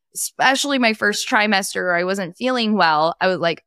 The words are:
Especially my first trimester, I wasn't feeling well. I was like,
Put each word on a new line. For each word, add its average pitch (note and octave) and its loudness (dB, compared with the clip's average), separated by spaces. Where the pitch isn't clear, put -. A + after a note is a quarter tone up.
Especially C4+ 0
my A#3 2
first G#3 -2
trimester, G3 0
I F3 0
wasn't F#3 -4
feeling A#3+ -2
well. E3 2
I F3+ 2
was F#3 0
like, E3 -2